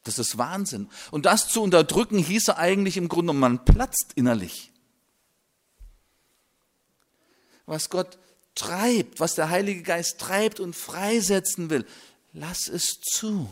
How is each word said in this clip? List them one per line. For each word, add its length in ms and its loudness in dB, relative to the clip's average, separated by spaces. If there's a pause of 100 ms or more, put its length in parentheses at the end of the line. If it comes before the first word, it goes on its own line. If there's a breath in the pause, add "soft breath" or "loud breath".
das 140 -6
ist 200 -4
Wahnsinn. 500 -6 (220 loud breath)
Und 160 0
das 220 4
zu 140 0
unterdrücken 560 4
hieße 380 2
eigentlich 400 2
im 120 -2
Grunde, 240 0
man 320 2
platzt 500 4
innerlich. 580 -2 (3000 soft breath)
Was 240 -6
Gott 280 -4 (360 soft breath)
treibt, 680 0
was 140 0
der 160 0
Heilige 320 -2
Geist 360 -4
treibt 420 -2
und 140 -6
freisetzen 920 -2
will, 180 0 (460 loud breath)
lass 360 -8
es 320 -4
zu. 520 -4